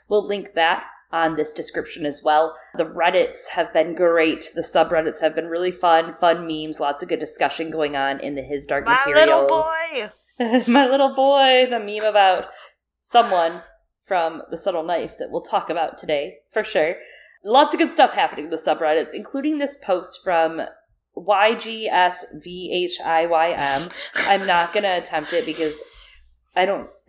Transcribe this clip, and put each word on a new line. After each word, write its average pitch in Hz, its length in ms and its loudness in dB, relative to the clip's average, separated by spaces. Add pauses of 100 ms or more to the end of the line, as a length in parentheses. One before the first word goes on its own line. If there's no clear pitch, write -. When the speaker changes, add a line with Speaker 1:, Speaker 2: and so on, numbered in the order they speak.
Speaker 1:
We'll 202 180 0
link 202 280 -6
that 165 300 0 (280)
on 165 240 0
this 151 180 -4
description - 500 -8
as 143 180 -6
well. 156 320 2 (220)
The 165 80 0
Reddits 175 680 0
have 170 200 -2
been 160 220 2
great. 165 600 2
The 170 60 -6
subreddits 160 600 0
have 156 120 0
been 165 120 -4
really 175 240 -4
fun, 165 500 2
fun 170 260 2
memes, 156 340 -8
lots 143 220 -4
of 175 60 -12
good 160 120 -4
discussion 156 500 -4
going 151 260 -4
on 139 240 -2
in 143 140 -8
the 139 80 -8
His 139 240 -8
Dark 139 180 -2
Speaker 2:
My 240 120 4
Speaker 1:
Materials. 302 540 6
Speaker 2:
little 320 120 4 (760)
boy! 233 280 2
Speaker 1:
<laughs> 233 60 2
My 269 140 6
little 269 280 2
boy, 262 560 6
the 240 80 -2
meme 208 280 -4
about 196 400 4 (540)
someone 180 640 2 (420)
from 165 460 -2
The 165 80 -10
Subtle 180 240 -4
Knife 165 360 -4
that - 120 -10
we'll 160 120 -6
talk - 280 -4
about 160 260 -4
today, 156 420 -6 (140)
for 220 100 -2
sure. 175 340 0 (480)
Lots 262 280 4
of - 80 -4
good 320 120 0
stuff 269 200 4
happening 156 340 -2
in 170 40 -10
the 165 60 -6
subreddits, 160 580 0
including 294 440 -6
this 277 180 -4
post - 480 -4
from 165 360 0 (540)
Y 202 400 2
G 220 340 -10
S 180 460 0
V 180 360 -12 (140)
H 180 180 -8
I 165 240 0
Y 170 260 2
M. 143 360 -4 (280)
I'm 196 300 0
not 175 280 2
gonna 196 240 0
attempt 160 340 -6
it 170 140 -2
because 156 340 -6 (760)
I 185 100 4
don't 190 220 -4 (200)